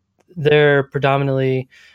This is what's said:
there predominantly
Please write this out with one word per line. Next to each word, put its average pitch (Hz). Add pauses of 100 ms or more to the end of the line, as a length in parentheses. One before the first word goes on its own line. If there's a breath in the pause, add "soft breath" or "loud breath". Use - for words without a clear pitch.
(360)
there 147
predominantly 135 (260 soft breath)